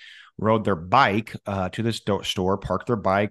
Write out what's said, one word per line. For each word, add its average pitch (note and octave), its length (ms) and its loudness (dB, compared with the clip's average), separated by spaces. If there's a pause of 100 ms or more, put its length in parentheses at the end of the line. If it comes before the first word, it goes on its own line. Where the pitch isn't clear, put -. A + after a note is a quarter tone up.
(380)
rode G#2+ 260 2
their G2 120 0
bike, G#2+ 580 2 (120)
uh, G2 240 -2
to - 120 -6
this A2+ 180 -2
do-, G2 220 -2
store, F#2+ 340 0
parked F#2+ 300 -4
their B2 100 -2
bike, G2+ 340 0